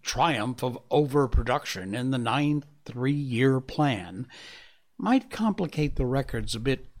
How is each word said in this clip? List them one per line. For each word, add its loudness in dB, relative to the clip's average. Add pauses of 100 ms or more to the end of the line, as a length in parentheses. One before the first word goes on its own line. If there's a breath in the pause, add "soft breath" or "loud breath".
triumph 0
of -4 (120)
overproduction 2
in 0
the 2
ninth 0 (200)
three-year 2
plan -2 (720 loud breath)
might 0
complicate -2
the 0
records -2
a -4
bit, -2 (120)